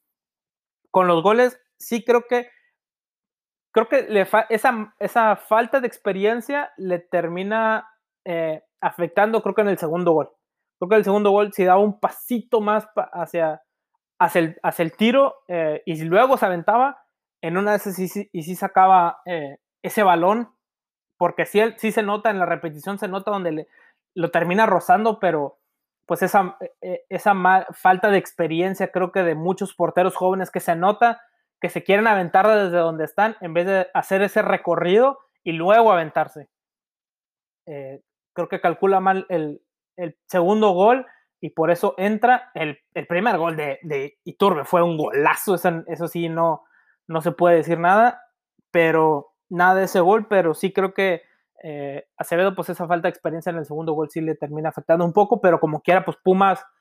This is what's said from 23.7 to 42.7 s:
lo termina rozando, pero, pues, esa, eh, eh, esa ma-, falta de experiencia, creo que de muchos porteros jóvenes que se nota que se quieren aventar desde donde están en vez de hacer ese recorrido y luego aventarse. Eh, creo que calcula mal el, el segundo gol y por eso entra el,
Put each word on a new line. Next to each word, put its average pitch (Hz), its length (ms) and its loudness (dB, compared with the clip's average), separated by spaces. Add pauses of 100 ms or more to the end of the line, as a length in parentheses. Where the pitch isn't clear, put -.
lo 170 160 -4
termina 175 360 0
rozando, 202 520 2
pero, 156 400 -4 (480)
pues, 170 160 -4
esa, 185 380 0
eh, 180 200 -14
eh, 180 280 -10
esa 196 260 0
ma-, 185 380 2
falta 185 380 2
de 196 80 4
experiencia, 175 720 -4
creo 180 220 -2
que 196 100 0
de 170 120 0
muchos 180 400 -4
porteros 180 420 0
jóvenes 185 340 -2
que 185 100 -6
se 175 160 -2
nota 214 440 0 (400)
que 175 100 -4
se 170 120 -8
quieren 202 240 2
aventar 190 400 2
desde 202 300 2
donde 165 280 0
están 214 360 -2
en 165 140 -12
vez 175 120 0
de 190 280 0
hacer 190 260 -2
ese 208 220 0
recorrido 196 760 2 (240)
y 170 100 -6
luego 202 400 4
aventarse. 156 580 -2 (1120)
Eh, 139 380 -16 (320)
creo 170 140 -6
que 185 120 -6
calcula 190 400 2
mal 190 300 0
el, 156 320 -6 (340)
el 175 220 -10 (100)
segundo 196 440 2
gol 226 340 4 (340)
y 156 100 -12
por 160 200 0
eso 180 260 0
entra 214 580 0
el, 151 260 -8 (120)